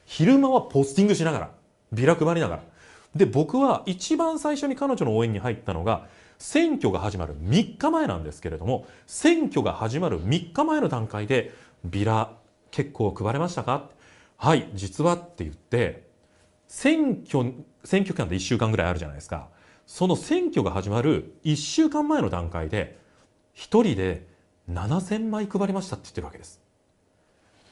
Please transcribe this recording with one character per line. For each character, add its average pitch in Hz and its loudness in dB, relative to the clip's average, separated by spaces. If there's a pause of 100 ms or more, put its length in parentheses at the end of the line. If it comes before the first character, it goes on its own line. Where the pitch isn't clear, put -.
昼 240 6
間 269 4
は 247 4
ポ 139 2
ス 139 -4
テ 190 6
ィ 208 6
ン - 4
グ 208 6
し 165 0
な 160 2
が 123 -2
ら、 80 -8 (420)
ビ 113 0
ラ 165 8
配 160 2
り 170 0
な 120 0
が 82 -4
ら。 73 -12 (540)
で、 180 6
僕 151 2
は 254 4
一 190 -2
番 320 0
最 302 -2
初 285 -4
に 262 -2
彼 277 -2
女 147 0
の 110 2
応 113 4
援 113 0
に 101 -2
入 113 -4
っ - -6
た - -8
の 82 -4
が、 101 -2 (320)
選 320 0
挙 208 0
が - -2
始 95 -4
ま 82 -4
る 73 -8
三 107 0
日 285 0
前 320 0
な 101 -2
ん 82 -8
で 78 -8
す - -18
け 82 -6
れ 80 -8
ど 80 -10
も、 120 -2 (220)
選 320 2
挙 - -2
が 92 0
始 113 -4
ま 175 -2
る 90 -2
三 160 -2
日 277 0
前 302 0
の 202 0
段 113 -4
階 104 -6
で、 120 0 (320)
「ビ 98 -2
ラ 110 2 (400)
結 143 -4
構 104 0
配 98 -4
れ 139 -2
ま 175 -2
し 175 -8
た 120 -6
か？」 135 -4 (480)
「は 147 4
い、 127 0
実 98 -6
は」 175 4
っ - -12
て - -14
言 76 -8
っ 73 -16
て、 - -2 (600)
選 294 2
挙、 127 0 (300)
選 196 2
挙 190 -2
期 - -6
間 117 0
っ - -6
て 90 -2
一 95 0
週 120 0
間 110 2
ぐ 110 0
ら 90 2
い - 2
あ 90 0
る 82 -2
じ 85 -8
ゃ 76 -10
な 73 -12
い - -14
で 71 -16
す - -20
か。 78 -10 (360)
そ - -2
の 180 4
選 349 0
挙 135 0
が 92 0
始 95 -4
ま 117 0
る 135 0
一 151 0
週 311 0
間 302 0
前 294 0
の 104 0
段 87 -4
階 82 -4
で、 92 -4 (540)
一 - 2
人 175 2
で 92 -4 (400)
七 101 -2
千 214 -4
枚 214 -4
配 202 -2
り 190 -2
ま 190 -4
し 196 -12
た 202 -6
っ - -16
て - -20
言 - -20
っ - -20
て - -6
る - -10
わ - -14
け - -20
で - -20
す。 - -20 (1120)